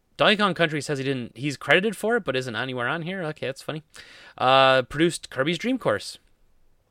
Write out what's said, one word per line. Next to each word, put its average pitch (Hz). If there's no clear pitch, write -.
Donkey 190
Kong 196
Country 156
says 143
he 135
didn't, 131
he's 131
credited 185
for 226
it, 208
but 135
isn't 127
anywhere 123
on 160
here. 185
Okay, 151
that's -
funny. 151
Uh, 131
produced 151
Kirby's 156
Dream 247
Course. -